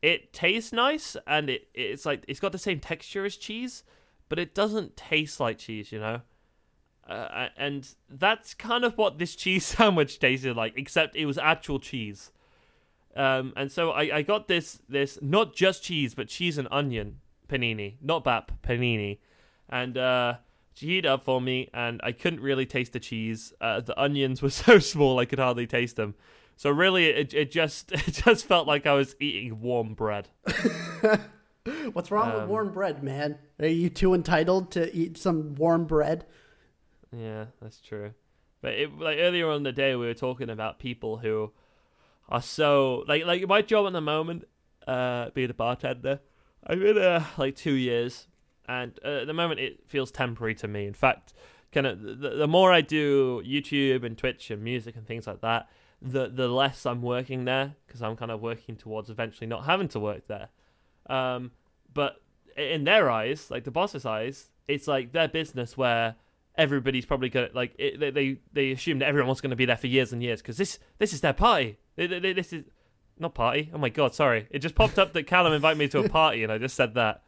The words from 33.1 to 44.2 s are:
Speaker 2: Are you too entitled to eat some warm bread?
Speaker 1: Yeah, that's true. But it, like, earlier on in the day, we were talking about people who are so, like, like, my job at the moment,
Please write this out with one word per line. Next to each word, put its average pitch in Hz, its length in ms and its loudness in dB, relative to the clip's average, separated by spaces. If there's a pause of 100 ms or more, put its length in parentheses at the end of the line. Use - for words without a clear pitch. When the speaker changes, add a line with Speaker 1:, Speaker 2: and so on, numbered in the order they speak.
Speaker 2:
Are 151 80 2
you 170 220 2
too 185 240 4
entitled 175 580 2
to 170 240 -2
eat 165 220 -2
some 156 380 -2
warm 165 300 2
bread? 156 400 2 (880)
Speaker 1:
Yeah, 110 300 -10 (160)
that's - 180 -18
true. 104 320 -12 (500)
But 127 120 -6
it, 143 260 -4
like, 156 200 -2
earlier 175 300 2
on 151 80 0
in 147 60 -2
the 135 80 -2
day, 135 240 2
we 120 100 -2
were 117 80 -2
talking 127 360 -6
about 110 300 -6
people 117 380 -6
who 110 340 -2 (800)
are 120 120 -2
so, 139 680 2
like, 156 180 2
like, 180 220 0
my 202 140 6
job 208 260 4
at 185 60 -2
the 170 80 -2
moment, 160 420 -2 (440)